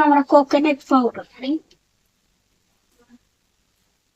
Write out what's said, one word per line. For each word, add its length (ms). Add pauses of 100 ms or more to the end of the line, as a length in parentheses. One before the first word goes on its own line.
നമ്മുടെ 220 (100)
കോക്കനട്ട് 580
പൗഡർ, 360 (3000)